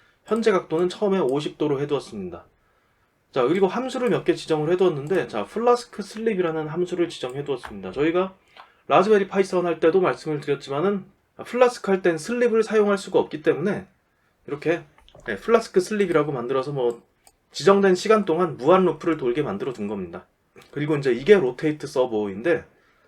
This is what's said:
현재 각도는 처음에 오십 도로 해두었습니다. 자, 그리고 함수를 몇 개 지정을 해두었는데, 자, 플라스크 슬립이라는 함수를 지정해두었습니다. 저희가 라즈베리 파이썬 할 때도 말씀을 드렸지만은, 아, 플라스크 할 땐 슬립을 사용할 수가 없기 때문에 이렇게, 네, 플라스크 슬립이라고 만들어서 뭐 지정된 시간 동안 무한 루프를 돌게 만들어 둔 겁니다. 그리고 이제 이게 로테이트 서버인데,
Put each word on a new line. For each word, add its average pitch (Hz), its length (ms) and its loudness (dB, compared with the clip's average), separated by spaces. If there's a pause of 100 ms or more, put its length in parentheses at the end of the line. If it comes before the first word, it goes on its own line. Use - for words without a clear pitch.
(240)
현재 226 280 0
각도는 175 360 0
처음에 190 320 -2
오십 143 380 -2
도로 143 240 -2
해두었습니다. 107 640 -6 (840)
자, 123 160 2
그리고 190 200 2
함수를 247 440 -2
몇 147 120 0
개 165 120 0
지정을 156 360 -2
해두었는데, 165 560 0
자, 107 180 -6
플라스크 240 580 -2
슬립이라는 180 640 -4
함수를 170 420 -4
지정해두었습니다. 123 840 -8
저희가 165 440 0 (520)
라즈베리 190 400 4
파이썬 185 380 0
할 165 140 -2
때도 170 200 4
말씀을 156 400 -2
드렸지만은, 147 680 -2 (300)
아, 110 80 -14
플라스크 240 460 2
할 190 140 2
땐 170 160 2
슬립을 226 420 0
사용할 208 380 2
수가 - 180 -2
없기 - 240 -2
때문에 110 460 -2 (600)
이렇게, 151 360 -4 (420)
네, 107 100 -6
플라스크 220 440 0
슬립이라고 175 520 0
만들어서 131 400 -4
뭐 123 300 -2 (500)
지정된 196 440 4
시간 202 300 2
동안 160 320 0
무한 175 280 6
루프를 160 320 0
돌게 139 260 -2
만들어 120 300 -4
둔 104 140 -6
겁니다. 95 380 -8 (460)
그리고 147 260 -2
이제 139 160 2
이게 143 220 6
로테이트 151 500 -2
서버인데, 113 800 -2 (420)